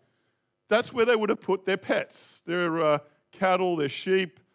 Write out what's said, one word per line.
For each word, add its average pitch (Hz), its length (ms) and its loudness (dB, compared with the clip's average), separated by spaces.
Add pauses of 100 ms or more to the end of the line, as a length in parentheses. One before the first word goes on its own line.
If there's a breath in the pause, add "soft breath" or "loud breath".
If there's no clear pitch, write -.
(680)
That's 226 240 2
where 233 140 2
they 240 100 4
would 214 140 0
have - 100 -2
put 190 240 -2
their 190 120 0
pets. - 680 -6
Their, 170 360 -2
uh, 151 180 4 (340 soft breath)
cattle, 185 440 0
their 143 120 -2
sheep, 185 520 -2 (140)